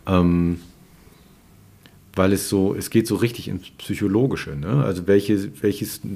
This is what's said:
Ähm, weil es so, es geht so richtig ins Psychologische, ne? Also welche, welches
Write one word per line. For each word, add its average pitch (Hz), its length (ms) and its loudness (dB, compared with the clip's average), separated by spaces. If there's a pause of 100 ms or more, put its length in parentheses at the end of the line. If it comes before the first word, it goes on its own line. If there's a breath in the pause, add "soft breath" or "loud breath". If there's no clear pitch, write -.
Ähm, 87 520 2 (1600 loud breath)
weil 95 160 4
es 95 160 0
so, 98 280 2
es 98 160 -8
geht 110 160 2
so 104 80 0
richtig 117 340 -2
ins 92 220 -10
Psychologische, 101 840 -2
ne? 80 300 0
Also 90 220 -2
welche, 101 420 2 (120)
welches 104 380 -2 (160)